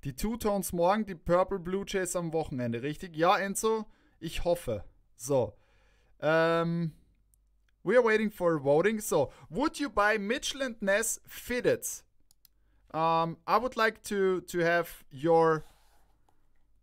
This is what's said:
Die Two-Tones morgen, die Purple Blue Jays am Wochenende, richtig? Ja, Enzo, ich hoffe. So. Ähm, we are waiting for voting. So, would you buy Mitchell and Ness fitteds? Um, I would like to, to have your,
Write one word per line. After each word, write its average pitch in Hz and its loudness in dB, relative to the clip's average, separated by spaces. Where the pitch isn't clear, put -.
Die 139 -8
Two-Tones 208 -2
morgen, 185 2
die 196 -10
Purple 185 0
Blue 185 -6
Jays 185 -4
am 170 -4
Wochenende, 123 -4
richtig? 151 -8
Ja, 170 4
Enzo, 214 -2
ich - -6
hoffe. 123 0
So. 127 -2
Ähm, 165 0
we 220 4
are 247 6
waiting 214 2
for 170 0
voting. 175 2
So, 151 0
would 262 -2
you 285 -4
buy 214 2
Mitchell 254 -4
and 247 -6
Ness 208 0
fitteds? - -2
Um, 165 2
I 196 4
would 247 -2
like 220 0
to, 190 0
to 175 -6
have 170 0
your, 160 4